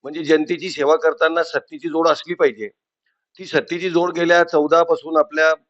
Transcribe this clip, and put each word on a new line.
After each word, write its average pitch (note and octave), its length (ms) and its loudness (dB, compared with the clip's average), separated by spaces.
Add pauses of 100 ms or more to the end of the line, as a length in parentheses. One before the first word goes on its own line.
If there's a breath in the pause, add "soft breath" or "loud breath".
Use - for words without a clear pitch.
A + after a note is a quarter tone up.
म्हणजे D3+ 220 -10
जनतेची D#3 460 0
सेवा D3 260 2
करताना D#3+ 460 0
सत्तेची D#3 460 -8
जोड D#3+ 200 0
असली D#3+ 260 -2
पाहिजे. A2 340 -2 (720)
ती F#3 80 -16
सत्तेची E3+ 440 -4
जोड E3+ 220 0
गेल्या E3+ 320 2
चौदा D#3+ 380 2
पासून D#3+ 340 -2
आपल्या D#3 380 2 (160)